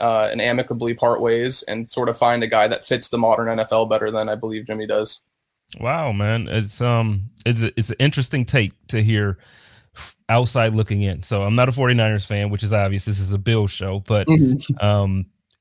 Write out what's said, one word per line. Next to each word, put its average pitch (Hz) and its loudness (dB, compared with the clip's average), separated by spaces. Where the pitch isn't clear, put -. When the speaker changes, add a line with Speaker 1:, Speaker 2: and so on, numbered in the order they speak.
Speaker 1:
uh, 110 2
and 113 -4
amicably 120 -2
part 120 0
ways 120 0
and 117 -8
sort 120 -2
of 117 -2
find 120 2
a 113 -2
guy 107 4
that - -4
fits 123 -2
the 117 -4
modern 113 2
N 113 0
F 110 -4
L 113 2
better 107 0
than 110 -2
I 107 -4
believe 110 -8
Jimmy 107 -6
does. 107 -2
Speaker 2:
Wow, 143 -2
man. 104 0
It's, 107 -4
um, 113 0
it's 117 0
a, 113 -2
it's 107 0
an - -8
interesting 135 0
take 110 0
to 110 -2
hear 104 0
outside 117 2
looking 104 0
in. 95 -4
So 101 -2
I'm 107 0
not 123 4
a - 0
forty-niners 117 2
fan, 101 -2
which 104 -4
is 104 0
obvious. 98 0
This 101 0
is 95 -2
a 101 2
Bills 104 0
show, 95 -6
but, 104 0
Speaker 1:
Mm-hmm. 143 4
Speaker 2:
um, 98 2